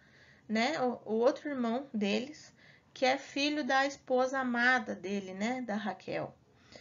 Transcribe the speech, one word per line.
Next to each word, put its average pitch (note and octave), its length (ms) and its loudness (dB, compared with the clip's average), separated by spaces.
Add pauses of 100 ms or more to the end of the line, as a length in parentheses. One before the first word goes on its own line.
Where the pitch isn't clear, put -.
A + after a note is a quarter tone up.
(480)
né, A#3 340 0
o, B3 240 0
o G#3 100 -4
outro B3 340 2
irmão B3+ 440 -2
deles, G#3+ 600 -2 (400)
que - 120 0
é C4 120 4
filho D4 460 -2
da C4+ 220 4
esposa C4 540 0
amada A#3+ 560 2
dele, F#3+ 380 -6
né, A#3 280 -4
da G#3+ 140 -4
Raquel. G3+ 580 -6 (480)